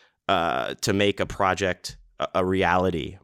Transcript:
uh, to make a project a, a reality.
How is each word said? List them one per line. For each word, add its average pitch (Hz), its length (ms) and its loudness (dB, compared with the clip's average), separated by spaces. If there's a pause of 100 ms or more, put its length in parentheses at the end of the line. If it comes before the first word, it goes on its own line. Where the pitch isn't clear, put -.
(280)
uh, 80 540 0
to 107 100 0
make 101 260 2
a 95 80 -2
project 92 720 -2 (240)
a, - 160 -2
a 92 80 4
reality. 92 800 0